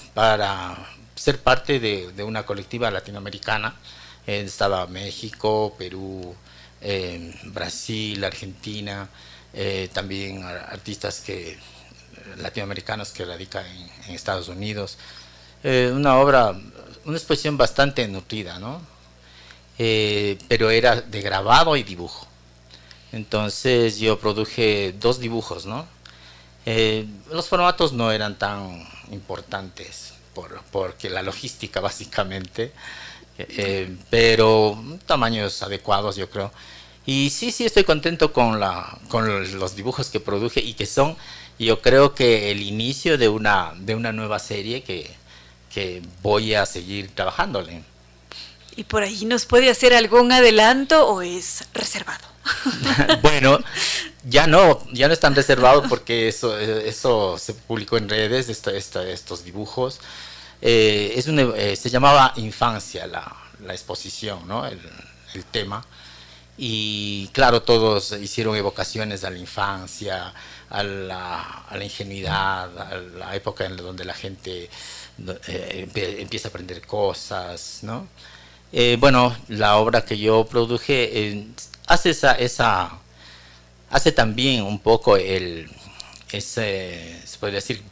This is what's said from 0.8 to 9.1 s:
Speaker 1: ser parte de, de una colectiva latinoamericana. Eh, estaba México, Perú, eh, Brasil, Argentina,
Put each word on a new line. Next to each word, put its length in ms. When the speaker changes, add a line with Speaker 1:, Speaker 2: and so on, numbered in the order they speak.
Speaker 1:
ser 240
parte 400
de, 320
de 120
una 220
colectiva 460
latinoamericana. 840
Eh, 180
estaba 420
México, 880
Perú, 580
eh, 520
Brasil, 800
Argentina, 840